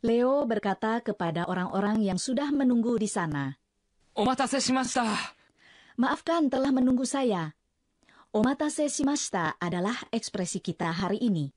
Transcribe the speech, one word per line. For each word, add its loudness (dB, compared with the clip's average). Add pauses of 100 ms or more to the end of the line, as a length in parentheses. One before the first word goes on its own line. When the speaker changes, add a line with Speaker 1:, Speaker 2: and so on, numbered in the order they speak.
Speaker 1:
Leo 2
berkata -2
kepada -2
orang-orang 0
yang 0
sudah -2
menunggu 2
di 0
sana. -4 (560)
Speaker 2:
Omatase 0
shimashita. 0 (640)
Speaker 1:
Maafkan 2
telah 2
menunggu 2
saya. -2 (720)
Omatase 0
shimashita -2
adalah -2 (160)
ekspresi -4
kita -4
hari -2
ini. 2